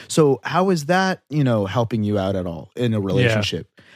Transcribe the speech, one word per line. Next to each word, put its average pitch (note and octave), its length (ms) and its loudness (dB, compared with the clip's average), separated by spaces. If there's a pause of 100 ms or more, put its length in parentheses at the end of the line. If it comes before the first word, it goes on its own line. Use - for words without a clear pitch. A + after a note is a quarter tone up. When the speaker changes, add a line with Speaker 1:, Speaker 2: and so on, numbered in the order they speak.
Speaker 1:
so C#3+ 360 4
how F3 260 0
is D#3+ 160 0
that, F#3 440 0
you D3 140 0
know, A2 220 2
helping A2 380 -2
you G#2 140 0
out F#2+ 180 -2
at F2+ 100 -4
all E2 300 -10
in A#2+ 180 -2
a G#2+ 60 0
Speaker 2:
Yeah. F#2+ 60 -2
Speaker 1:
relationship? G#2 600 0 (280)